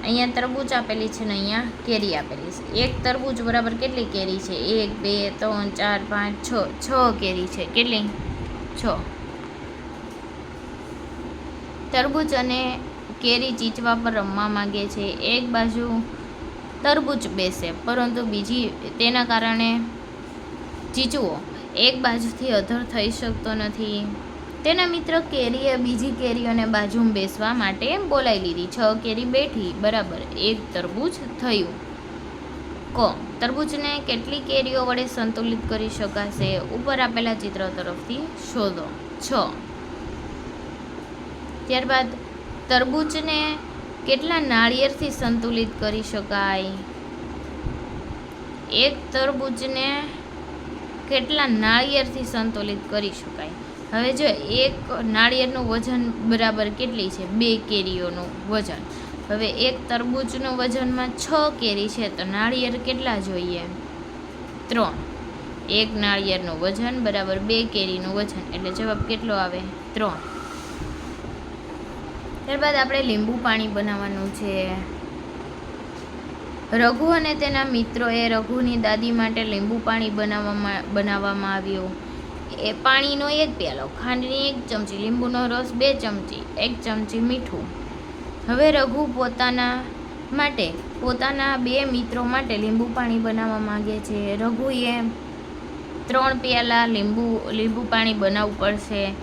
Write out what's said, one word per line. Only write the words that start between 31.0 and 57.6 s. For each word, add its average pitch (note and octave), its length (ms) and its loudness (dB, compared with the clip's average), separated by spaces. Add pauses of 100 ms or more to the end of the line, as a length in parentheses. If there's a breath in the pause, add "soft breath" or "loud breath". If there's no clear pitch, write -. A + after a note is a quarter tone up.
થયું. G#3 320 2 (1200)
ક, - 40 0 (420)
તરબૂચને C#4+ 500 0 (160)
કેટલી B3+ 320 -2
કેરીઓ C4 460 2
વડે B3 220 0
સંતુલિત A3+ 600 -2
કરી A3 200 0
શકાશે? G3+ 680 -2
ઉપર C4 420 -2
આપેલા A#3 340 2
ચિત્ર G3+ 280 -4 (160)
તરફથી F3+ 440 -6 (320)
શોધો. F3+ 340 0 (340)
છ. - 80 -6 (2500)
ત્યારબાદ C4 420 4 (600)
તરબૂચને D#4 720 2 (640)
કેટલા D#4 340 2
નાળિયેરથી C4 720 4
સંતુલિત A#3 680 0
કરી G#3+ 240 0
શકાય? G3 680 0 (2000)
એક C4 240 4 (160)
તરબૂચને C4 760 0 (1200)
કેટલા C#4 380 2
નાળિયેરથી B3 760 4
સંતુલિત G#3 680 -2
કરી G#3 220 0
શકાય? D#3 380 -8 (440)
હવે A#3+ 200 2
જો, D4 140 4 (220)
એક C4 260 4 (300)
નાળિયેરનું B3 640 4
વજન A#3+ 340 2 (260)
બરાબર A3 400 4
કેટલી A3+ 400 -2
છે? F#3 160 -6
બે A3+ 320 4
કેરીઓનું F3+ 720 -2 (200)